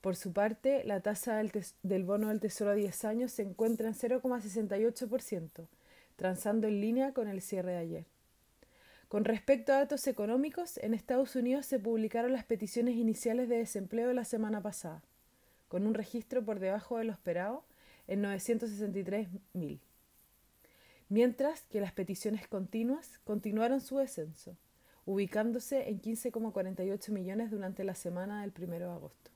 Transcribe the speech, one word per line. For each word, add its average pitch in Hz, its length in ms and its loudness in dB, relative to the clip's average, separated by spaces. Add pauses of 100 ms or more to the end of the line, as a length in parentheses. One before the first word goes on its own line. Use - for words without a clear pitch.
Por 190 140 2
su 175 180 -6
parte, 220 520 4
la 202 160 0
tasa 214 360 0
del 214 140 2
tes-, - 320 -4
del 190 200 2
bono 208 260 2
del 214 100 2
Tesoro 208 320 0
a 202 40 6
diez 202 300 0
años 233 260 0
se 220 120 -4
encuentra 220 440 0
en 226 60 0
cero 247 260 0
coma 247 220 0
sesenta 202 380 -2
y 220 60 4
ocho 240 220 0
por 254 140 0
ciento, 165 480 -8 (460)
transando 208 520 2
en 208 140 2
línea 254 320 4
con 226 140 0
el 196 140 -4
cierre 180 320 -2
de 180 40 -2
ayer. 165 280 -6 (1040)
Con 208 160 2
respecto 226 480 4
a 269 60 8
datos 285 300 2
económicos, 247 720 0
en 226 160 0
Estados 254 400 0
Unidos 262 320 2
se 269 100 0
publicaron 226 560 2
las 240 120 -2
peticiones 233 500 0
iniciales 226 540 2
de 240 80 2
desempleo 226 560 0
la 247 120 0
semana 214 380 0
pasada, 165 400 -6 (640)
con 190 200 0
un 220 80 4
registro 220 500 -2
por 208 140 -2
debajo 202 400 -2
de 226 40 -2
lo 226 80 -2
esperado 185 540 -2 (400)
en 202 160 0
novecientos 214 480 0
sesenta 202 300 -2
y 196 40 -2
tres 196 240 -2 (260)
mil, 147 280 -4 (1300)
mientras 247 540 4
que - 180 -4
las 185 120 -4
peticiones 202 540 -4
continuas 226 760 -2
continuaron 220 580 0
su 262 160 -4
descenso, 175 580 -4 (500)
ubicándose 214 840 0
en 202 100 -2
quince 226 320 -4
coma 220 200 -2
cuarenta 190 320 -2
y 196 80 0
ocho 208 200 -4
millones 202 380 -2
durante 196 340 -4
la 190 120 -2
semana 190 460 -4
del 202 100 -6
primero 175 340 -6
de 175 80 -8
agosto. - 420 -14